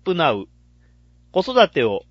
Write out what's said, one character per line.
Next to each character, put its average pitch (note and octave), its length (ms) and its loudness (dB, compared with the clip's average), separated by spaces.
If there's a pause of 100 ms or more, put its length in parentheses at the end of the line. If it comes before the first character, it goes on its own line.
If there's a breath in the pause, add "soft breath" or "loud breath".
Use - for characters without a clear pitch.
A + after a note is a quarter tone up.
プ F#3 100 -2
ナ D#3 160 2
ウ。 G2+ 160 -6 (840)
子 F#3 100 0
育 B3 280 2
て C3 140 -2
を G2+ 260 -2